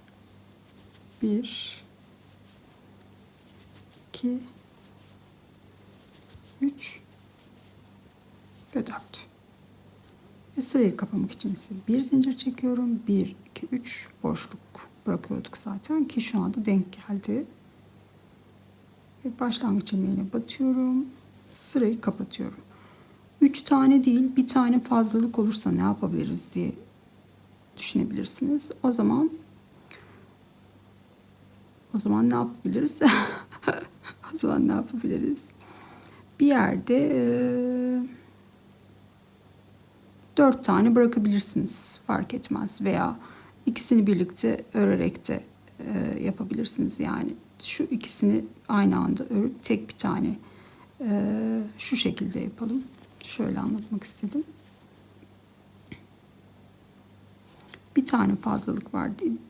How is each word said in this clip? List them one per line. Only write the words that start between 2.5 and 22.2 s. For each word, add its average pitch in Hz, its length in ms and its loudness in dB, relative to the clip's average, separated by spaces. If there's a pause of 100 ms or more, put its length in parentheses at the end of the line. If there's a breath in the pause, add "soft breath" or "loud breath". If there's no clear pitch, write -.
iki, 247 260 -4 (2250)
üç - 380 -4 (1800)
ve 247 120 -2
dört. - 400 -14 (1300)
Ve 277 40 -2
sırayı 240 360 2
kapamak - 340 -2
için 202 220 -6
ise - 200 -10 (140)
bir 247 140 2
zincir 262 360 2
çekiyorum. 247 720 -2
Bir, 196 280 0 (160)
iki, - 200 -12
üç - 360 -8 (160)
boşluk - 360 -6 (480)
bırakıyorduk 165 500 -6
zaten 262 480 -4
ki 240 160 -4
şu 226 180 -2
anda 196 260 -2
denk 196 200 2 (220)
geldi. 208 380 -4 (1800)
Ve 262 40 -4 (100)
başlangıç 226 540 -2
ilmeğine 196 400 0
batıyorum. 254 720 0 (460)
Sırayı 226 500 -2
kapatıyorum. - 680 -8 (720 loud breath)